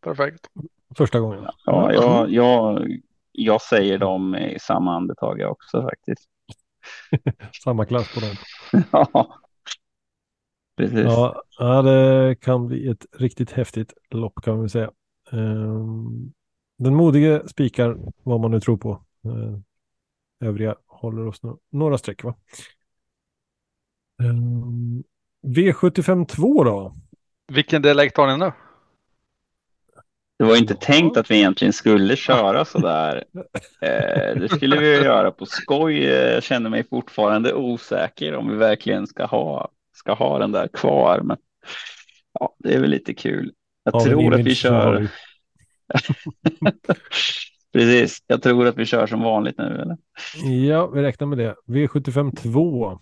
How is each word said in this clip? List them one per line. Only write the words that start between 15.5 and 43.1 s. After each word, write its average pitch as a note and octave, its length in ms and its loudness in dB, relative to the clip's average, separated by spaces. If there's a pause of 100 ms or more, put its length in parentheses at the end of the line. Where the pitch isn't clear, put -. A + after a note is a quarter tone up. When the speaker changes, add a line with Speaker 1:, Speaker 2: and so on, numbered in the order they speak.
Speaker 2:
den C3 180 2
modige D3+ 520 4
spikar A#2+ 500 -2 (260)
vad A#2+ 160 -2
man A2+ 120 0
nu A2+ 80 2
tror A2 180 0
på. G#2 260 -8 (220)
Ehm, A2 380 -10 (840)
övriga G#2+ 260 -4 (120)
håller A2+ 400 -10
oss - 140 -14
no-, A#2 180 -14 (120)
några C#3+ 260 -2
streck, - 260 -10
va? B2 120 -8 (1900)
Ehm, A#2+ 800 -4 (380)
V D#3 320 0
sjuttiofem F3+ 520 0
två A3+ 380 2
då? G2+ 320 -2 (520)
Speaker 1:
Vilken D3 340 0
dialekt C#3+ 360 4
har C#3+ 100 6
ni C3+ 100 0
nu? F3 140 -2 (1900)
Speaker 3:
Det - 60 4
var A2+ 100 8
inte A#2 180 4
Speaker 2:
Ja. - 80 -6
Speaker 3:
tänkt D3 360 4
att A2 140 0
vi G#2+ 60 4
egentligen G2+ 360 4
skulle G#2 420 4
köra A#2+ 500 2
sådär. D#2 640 -2
Speaker 2:
<laughs> - 40 -20 (480)
Speaker 3:
Eh, G1+ 580 -2
det G#2 100 -4
skulle D3+ 300 0
vi D3+ 160 4
göra A#2 360 4
på - 140 -14
skoj. D3 600 -2
Eh, C3+ 60 0 (220)
jag A#2+ 100 -2
känner A#2 260 -2
mig A2+ 140 -4
fortfarande A2+ 680 -2
osäker C3+ 840 -6
om A#2 140 -6
vi G#2+ 60 -4
verkligen G#2+ 520 0
ska - 180 -8
ha, D2+ 440 -4 (240)
ska - 200 -4
ha C3+ 260 0
den G#2 120 -2
där F#2+ 160 -2
kvar. - 560 2
Men - 140 -4 (1000)
ja, - 200 -6
det - 160 -2
är C3 60 2
väl C#2+ 80 0
lite - 240 -4